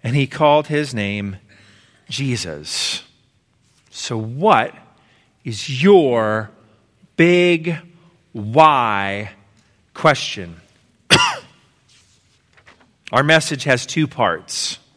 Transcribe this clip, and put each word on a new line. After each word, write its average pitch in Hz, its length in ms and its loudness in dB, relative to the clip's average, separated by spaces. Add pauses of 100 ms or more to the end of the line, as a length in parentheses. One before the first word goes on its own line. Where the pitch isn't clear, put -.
And 117 120 -4
he 139 120 2
called 147 400 2
his 147 260 -4
name 101 440 -6 (720)
Jesus. 92 920 -6 (840)
So - 280 -10
what 123 560 0 (680)
is 123 400 -6
your 117 680 4 (680)
big 170 600 2 (540)
why 107 1000 2 (640)
question? 92 680 -2 (500)
<coughs> - 80 4 (1900)
Our 131 120 2
message 156 420 2
has 127 200 0
two 156 220 -2
parts. - 720 -4 (180)